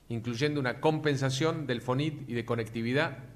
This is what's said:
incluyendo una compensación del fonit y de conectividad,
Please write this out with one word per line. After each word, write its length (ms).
incluyendo 500
una 200
compensación 880
del 140
fonit 460
y 60
de 120
conectividad, 720